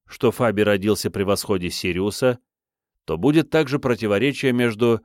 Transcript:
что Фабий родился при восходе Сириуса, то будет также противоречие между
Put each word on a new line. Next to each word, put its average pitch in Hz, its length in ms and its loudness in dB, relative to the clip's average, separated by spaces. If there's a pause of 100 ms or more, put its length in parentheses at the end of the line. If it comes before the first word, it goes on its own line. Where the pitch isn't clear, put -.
что - 240 -2
Фабий 107 320 0
родился 104 480 0
при 98 120 -4
восходе 95 480 -2
Сириуса, 98 680 -2 (640)
то 80 120 -4
будет 147 340 2
также 143 280 0
противоречие 120 760 0
между 117 520 2